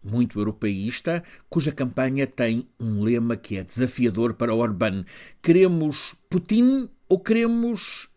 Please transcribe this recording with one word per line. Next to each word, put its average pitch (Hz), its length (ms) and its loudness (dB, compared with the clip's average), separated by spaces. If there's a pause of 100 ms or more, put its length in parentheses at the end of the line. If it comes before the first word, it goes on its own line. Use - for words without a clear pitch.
muito 117 360 -2
europeísta, 107 840 -4 (240)
cuja 151 240 0
campanha 131 540 -2
tem 120 400 -2 (140)
um 107 240 -2
lema 117 340 2
que - 200 -8
é 92 60 -6
desafiador 117 720 0
para 113 220 -2
Orbán: 101 500 0 (380)
"Queremos 170 720 2 (120)
Putin 240 640 2 (180)
ou 185 120 4
queremos 233 960 -2